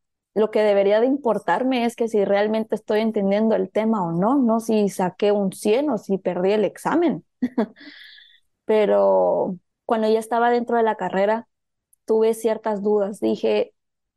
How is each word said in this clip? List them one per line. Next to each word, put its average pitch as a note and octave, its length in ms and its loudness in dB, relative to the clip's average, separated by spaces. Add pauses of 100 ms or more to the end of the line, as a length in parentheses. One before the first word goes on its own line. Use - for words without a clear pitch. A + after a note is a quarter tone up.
(340)
Lo G#3 160 0
que G#3+ 120 0
debería G3+ 380 2
de A#3+ 60 2
importarme A#3+ 800 0
es A#3 120 -4
que A3+ 120 -2
si A3 160 0
realmente G#3+ 500 -2
estoy G#3+ 260 -2
entendiendo G#3+ 560 0
el F#3+ 140 -2
tema A3 360 0
o E3 60 -4
no, G3 240 0
no A3+ 240 2
si G#3+ 280 0
saqué F#3+ 440 -2
un G3+ 200 -2
cien B3+ 380 0
o A3 80 -2
si F#3+ 200 -4
perdí F3+ 340 -2
el G#3+ 120 0
examen". A#3+ 600 -2 (180)
<laughs> A#3 320 -4 (920)
Pero G3 920 2 (300)
cuando A3 220 0
ya A3 100 2
estaba A#3 320 0
dentro A#3+ 260 0
de A#3 60 2
la A3 140 0
carrera, G3+ 520 -2 (580)
tuve A3 260 2
ciertas A3 500 -4
dudas. G#3 380 -2
Dije, G#3+ 540 -2 (420)